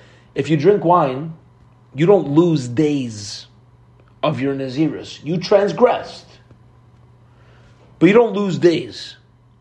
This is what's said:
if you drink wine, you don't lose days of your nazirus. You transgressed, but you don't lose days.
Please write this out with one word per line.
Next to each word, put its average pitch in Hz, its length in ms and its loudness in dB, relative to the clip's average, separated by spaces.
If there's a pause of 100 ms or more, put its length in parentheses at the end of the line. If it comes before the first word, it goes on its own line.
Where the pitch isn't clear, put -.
(340)
if 143 140 -4
you 160 80 2
drink 185 260 2
wine, 160 520 0 (600)
you 147 120 0
don't 180 220 4
lose 151 400 2
days 120 800 -4 (760)
of 143 180 -2
your 139 140 -2
nazirus. 135 720 -6
You 165 140 -4
transgressed, 202 880 0 (1700)
but 160 80 4
you 185 60 6
don't 226 200 4
lose 190 260 -4
days. - 580 -2 (440)